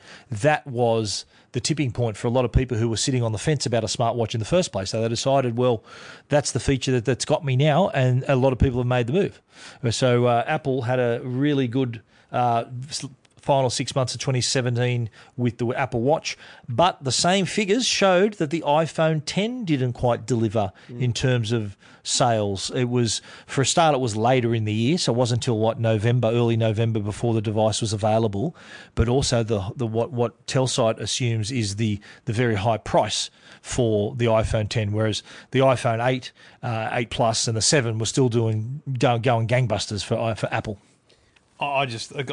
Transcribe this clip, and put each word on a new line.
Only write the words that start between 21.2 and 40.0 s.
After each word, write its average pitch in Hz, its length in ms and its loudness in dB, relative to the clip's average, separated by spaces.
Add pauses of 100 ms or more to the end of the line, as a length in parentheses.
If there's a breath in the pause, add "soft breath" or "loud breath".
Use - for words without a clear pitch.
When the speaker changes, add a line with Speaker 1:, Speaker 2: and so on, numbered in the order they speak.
Speaker 1:
of 107 220 -2 (280 loud breath)
sales. 107 720 0
It 127 100 0
was, 120 360 0 (260 loud breath)
for - 160 -2
a 123 40 2
start, 160 280 4
it 131 60 0
was 117 160 -2
later 117 380 2
in 110 100 0
the 107 80 -2
year, 117 240 2
so 135 160 0
it 117 40 0
wasn't 120 260 2
until, 113 160 0
what, 113 220 0
November, 113 480 2
early 117 280 2
November 113 440 0
before 110 340 -2
the 113 60 2
device 107 400 0
was 107 120 -2
available. 110 600 0 (400 loud breath)
But 117 140 2
also 123 340 2
the, 104 320 -2
the, 120 120 -4
what, 113 260 -2
what 120 340 -4
Telsite 123 540 0
assumes 113 500 -2
is 104 260 -2
the, 107 220 0 (280 loud breath)
the 117 60 -4
very 117 220 2
high 107 240 0
price - 500 -2 (320 loud breath)
for 110 540 0
the 120 120 0
iPhone 110 420 2
ten, 104 240 -2
whereas 107 320 -2 (260 loud breath)
the 127 100 2
iPhone 120 460 2
eight, 131 240 -2 (320 loud breath)
uh, 113 300 -4
eight 120 180 -4
Plus 113 380 0
and 113 80 -2
the 107 60 -2
seven 117 360 0
were 110 80 -2
still 131 220 2
doing, 113 600 -2
do-, 120 280 2
going 113 300 2
gangbusters 110 560 0